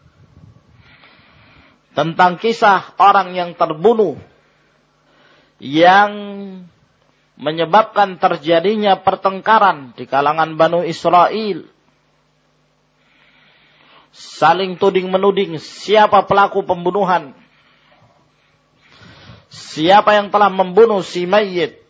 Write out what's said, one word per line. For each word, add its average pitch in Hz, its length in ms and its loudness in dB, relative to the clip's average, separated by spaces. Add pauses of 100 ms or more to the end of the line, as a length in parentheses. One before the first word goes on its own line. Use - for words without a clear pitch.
(1900)
Tentang 165 480 0
kisah 214 560 0
orang 190 400 2
yang 175 160 -6
terbunuh 165 640 0 (1400)
yang 180 520 2 (1200)
menyebabkan 175 880 -2
terjadinya 175 720 0
pertengkaran 185 1040 0
di 127 80 -14
kalangan 156 480 -2
Banu 165 320 0
Israel. 175 800 0 (2500)
Saling 175 640 -2
tuding 185 320 0
menuding 190 480 -2
siapa 208 720 0
pelaku 196 320 0
pembunuhan. 180 720 -4 (2250)
Siapa 202 640 0
yang 202 160 0
telah 214 160 2
membunuh 190 560 2
si 175 240 -8
mayyit. 185 640 -2